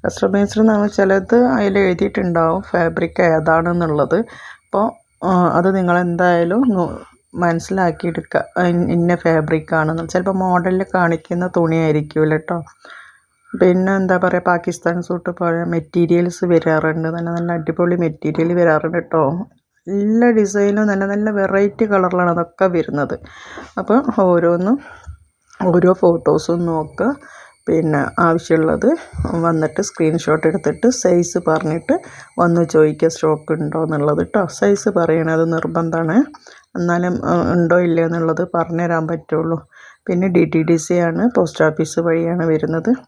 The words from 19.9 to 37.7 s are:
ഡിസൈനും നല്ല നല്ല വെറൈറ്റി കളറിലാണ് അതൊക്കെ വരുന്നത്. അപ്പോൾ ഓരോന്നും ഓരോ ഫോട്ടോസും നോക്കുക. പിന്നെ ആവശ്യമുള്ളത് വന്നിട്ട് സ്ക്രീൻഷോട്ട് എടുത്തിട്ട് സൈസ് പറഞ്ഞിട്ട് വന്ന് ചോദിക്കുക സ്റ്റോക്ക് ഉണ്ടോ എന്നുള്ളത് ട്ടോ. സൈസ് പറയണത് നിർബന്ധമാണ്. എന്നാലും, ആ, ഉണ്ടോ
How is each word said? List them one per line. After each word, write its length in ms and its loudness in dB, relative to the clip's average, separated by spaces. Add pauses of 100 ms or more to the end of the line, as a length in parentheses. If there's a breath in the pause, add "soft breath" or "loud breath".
ഡിസൈനും 560 2
നല്ല 200 0
നല്ല 240 -2
വെറൈറ്റി 540 0
കളറിലാണ് 460 2
അതൊക്കെ 360 0
വരുന്നത്. 520 -2 (600 loud breath)
അപ്പോൾ 260 2 (160)
ഓരോന്നും 580 2 (880 loud breath)
ഓരോ 260 4
ഫോട്ടോസും 760 2
നോക്കുക. 500 -2 (500 loud breath)
പിന്നെ 400 0 (120)
ആവശ്യമുള്ളത് 800 2 (300 loud breath)
വന്നിട്ട് 560 -2
സ്ക്രീൻഷോട്ട് 640 0
എടുത്തിട്ട് 440 0
സൈസ് 480 0 (100)
പറഞ്ഞിട്ട് 520 -2 (380 loud breath)
വന്ന് 260 2
ചോദിക്കുക 440 2
സ്റ്റോക്ക് 440 -2
ഉണ്ടോ 320 -4
എന്നുള്ളത് 420 -2
ട്ടോ. 200 0
സൈസ് 420 0
പറയണത് 640 0
നിർബന്ധമാണ്. 720 0 (520 loud breath)
എന്നാലും, 520 -2
ആ, 240 0
ഉണ്ടോ 280 4